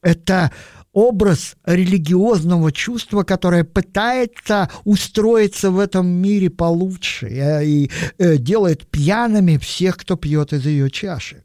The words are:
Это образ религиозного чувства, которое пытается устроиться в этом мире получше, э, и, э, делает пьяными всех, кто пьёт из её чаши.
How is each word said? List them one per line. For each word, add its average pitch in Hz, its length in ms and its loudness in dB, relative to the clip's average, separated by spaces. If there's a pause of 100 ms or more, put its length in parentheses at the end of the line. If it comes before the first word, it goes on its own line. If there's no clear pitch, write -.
Это 180 500 0 (420)
образ 202 720 2
религиозного 180 1040 2
чувства, 208 520 -4
которое 175 400 0
пытается 214 1040 -2 (140)
устроиться 208 880 2
в 185 80 0
этом 190 280 0
мире 185 420 0
получше, 170 800 -4
э, 143 380 -2
и, 147 260 0 (260)
э, 170 200 4
делает 156 500 0
пьяными 190 720 2
всех, 175 400 -4
кто - 180 -6
пьёт 151 380 -4
из 135 120 -4
её 143 240 0
чаши. - 560 -12